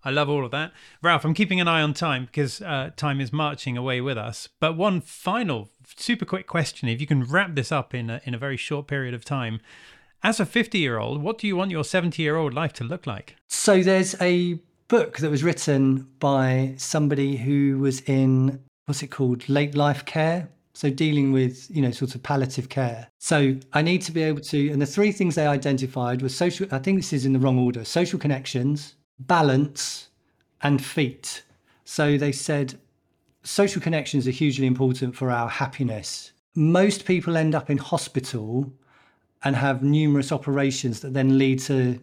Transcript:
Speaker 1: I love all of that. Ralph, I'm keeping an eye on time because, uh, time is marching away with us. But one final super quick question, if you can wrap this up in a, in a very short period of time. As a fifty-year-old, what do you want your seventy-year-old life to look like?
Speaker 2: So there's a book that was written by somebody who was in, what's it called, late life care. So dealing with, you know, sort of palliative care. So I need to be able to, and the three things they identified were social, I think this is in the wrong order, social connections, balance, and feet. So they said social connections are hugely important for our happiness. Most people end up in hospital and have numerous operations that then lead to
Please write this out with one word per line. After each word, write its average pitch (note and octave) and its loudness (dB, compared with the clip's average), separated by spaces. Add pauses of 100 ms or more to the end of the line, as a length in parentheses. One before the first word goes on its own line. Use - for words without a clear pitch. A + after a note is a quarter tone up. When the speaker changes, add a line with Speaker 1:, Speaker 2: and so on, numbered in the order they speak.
Speaker 1:
I C3+ -6
love C#3+ 0
all C#3+ -2
of A2+ -8
that. D3+ -6 (300)
Ralph, E3 2
I'm D#3+ 2
keeping F#3 0
an F3 2
eye E3 2
on D3+ 0
time C3+ -2
because, C#3 -4
uh, C#3+ -6
time C#3 -2
is C3+ -4
marching D3 -4
away B2 -2
with B2+ -4
us. A2 -10 (140)
But D#3+ 0
one F#3 2
final F3+ -4 (280)
super A#3+ -2
quick F#3 -6
question, - -4
if A#2 -2
you D3 -6
can C3+ 2
wrap F3 0
this C3 -2
up C#3+ -4
in A#2+ -4
a, A#2 -6
in B2 -6
a A#2+ -6
very C#3 -4
short C#3+ -6
period C3 -4
of A#2 -12
time. A#2 -4 (640)
As G#3+ 0
a G3 2
fifty-year-old, C#3+ 0
what G#3+ -4
do G#3+ -4
you G3 0
want F#3+ 0
your D#3+ -2
seventy-year-old D#3+ 0
life D3+ -2
to - -8
look D#3 -8
like? - -10 (120)
Speaker 2:
So F#3+ 4
there's F#3+ 4
a F3 2 (300)
book - 2
that D3+ 0
was C#3+ 0
written C3+ 2 (120)
by C3+ 2
somebody C#3 0
who C#3 2
was C3 0
in, C3+ 2 (240)
what's C#3+ -4
it C#3+ -12
called, B2 -2
late C#3+ 2
life D3 2
care. D#3+ -2 (240)
So - -2
dealing C#3+ 2
with, B2+ 0
you D#3 0
know, B2 2
sort B2+ -6
of A#2+ -12
palliative C3 -2
care. A#2+ -4 (120)
So C#3 2 (180)
I D3+ 4
need F3 2
to - -8
be D#3+ -2
able D3+ -2
to, D3 0
and C#3+ 0
the D3 2
three G3+ 2
things F3+ 0
they D#3 2
identified C3 0
were C3 -2
social, F3 -2
I C3+ -2
think F#3+ 2
this - -6
is C3 0
in C3+ 2
the C3 4
wrong C3 4
order, B2 0
social F3 0
connections, C#3 -2 (240)
balance, C#3+ 0 (540)
and C#3 2
feet. - -4 (420)
So D3 2
they C#3+ 0
said C#3 -4 (640)
social G3 0
connections D3 0
are C3 0
hugely C3+ 2
important B2+ 0
for C3 -2
our A#2 0
happiness. A#2+ -6 (240)
Most F3+ 4
people E3+ 0
end D#3+ 2
up C#3+ -4
in C#3+ 2
hospital C3 -4 (720)
and C#3 2
have C3+ 0
numerous C#3+ 4
operations C#3 -2
that C3+ -10
then C3+ 4
lead C3+ 4
to B2+ 0